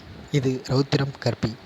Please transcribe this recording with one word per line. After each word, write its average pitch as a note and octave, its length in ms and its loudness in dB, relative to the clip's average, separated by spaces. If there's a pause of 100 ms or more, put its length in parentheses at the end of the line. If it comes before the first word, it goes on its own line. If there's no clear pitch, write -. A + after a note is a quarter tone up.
(320)
இது C3 360 2
ரௌத்திரம் C#3 520 2
கற்பி. A2+ 340 0 (120)